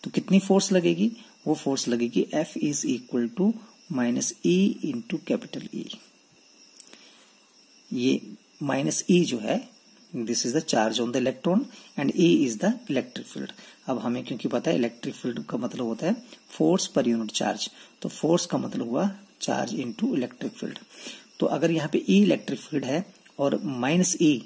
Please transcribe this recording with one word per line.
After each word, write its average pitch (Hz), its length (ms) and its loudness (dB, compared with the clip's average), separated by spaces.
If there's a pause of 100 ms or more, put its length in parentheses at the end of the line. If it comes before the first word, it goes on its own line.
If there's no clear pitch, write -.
तो - 60 -8
कितनी 190 280 2
force 190 340 4
लगेगी? 175 400 2 (340)
वो 151 80 2
force 135 340 -2
लगेगी 120 460 0
F 156 300 -2
is 147 220 -2
equal 120 420 -2 (120)
to 208 120 4 (400)
minus 123 400 -2 (140)
E 185 280 4 (100)
into 143 340 -6 (120)
capital - 440 -4
E। 85 100 -8 (2000)
ये 131 280 2 (420)
minus 143 480 0
ई 175 140 8
जो 131 140 -2
है, 127 300 -2 (480)
this 117 300 -2
is 120 60 -2
the 160 120 0
charge 113 360 2
on 120 100 0
the 131 100 0
electron 170 400 2 (380)
and 139 180 0
E 170 120 6 (180)
is 113 100 -2
the 170 140 2 (200)
electric 123 360 -4
field। 131 260 -10 (340)
अब 127 120 -2
हमें 123 260 -4
क्योंकि 127 240 -6
पता 135 220 -2
है - 60 2
electric 123 380 -2
field 127 280 -6
का 127 160 -6
मतलब 123 280 -6
होता 113 200 -4
है 208 100 2 (440)
force 165 280 4
per 135 180 0
unit 113 260 0
charge, - 360 -2 (340)
तो - 60 -6
force 165 380 2
का 143 120 -2
मतलब 120 300 -4
हुआ 160 220 0 (320)
charge 127 320 -2
into 131 360 -4
electric - 480 -4
field। - 200 -8 (600)
तो - 60 2
अगर 156 240 2
यहाँ 160 220 0
पे - 160 0
E 196 140 8
electric 165 380 2
field 139 240 -4
है 151 200 -2 (340)
और 139 260 2
minus 143 560 2
ई 156 120 6 (140)